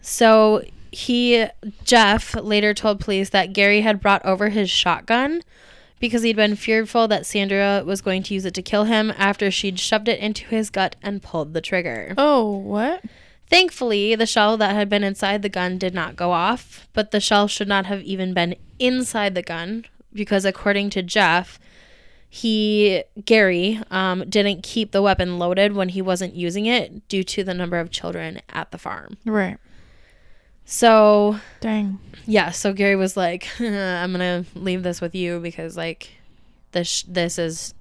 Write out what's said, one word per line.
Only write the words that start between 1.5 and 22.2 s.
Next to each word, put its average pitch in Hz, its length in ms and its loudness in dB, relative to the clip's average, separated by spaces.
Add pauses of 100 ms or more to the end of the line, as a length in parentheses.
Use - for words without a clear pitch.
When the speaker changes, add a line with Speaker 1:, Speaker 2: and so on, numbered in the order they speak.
Speaker 1:
Jeff 220 520 4
later 208 360 2
told 208 280 0
police 196 300 -2
that 190 220 2
Gary 202 300 6
had 214 180 2
brought 202 240 2
over 190 240 2
his 202 220 0
shotgun 262 720 0 (580)
because 233 220 0
he'd 226 140 2
been 208 200 4
fearful 220 520 2
that 196 180 0
Sandra 202 580 0
was 190 160 -4
going 190 240 -2
to 202 100 -6
use 190 100 -4
it 180 100 -6
to 185 80 -8
kill 214 220 0
him 220 340 2
after 202 320 0
she'd 190 300 -4
shoved 220 280 0
it 226 120 0
into 214 260 -6
his 220 240 -4
gut 190 320 -2
and 202 200 -8
pulled 156 320 -6
the 165 60 -2
trigger. 156 560 -6
Speaker 2:
Oh, 269 340 4
what? 208 520 -4 (480)
Speaker 1:
Thankfully, 226 640 2
the 226 120 0
shell 220 300 2
that 208 180 2
had 208 140 0
been 208 160 0
inside 196 380 -2
the 208 60 -4
gun 180 300 -4
did 185 160 -4
not 165 220 -6
go 180 160 -2
off, 185 600 -4
but 214 180 -2
the 208 100 0
shell 208 260 4
should 202 220 -4
not 196 180 0
have 196 160 -6
even 190 320 -4
been 175 220 0 (220)
inside 240 560 -2
the 180 80 -4
gun 175 420 -8 (280)
because 202 320 0
according 202 460 0
to 196 120 -4
Jeff, 180 560 2 (680)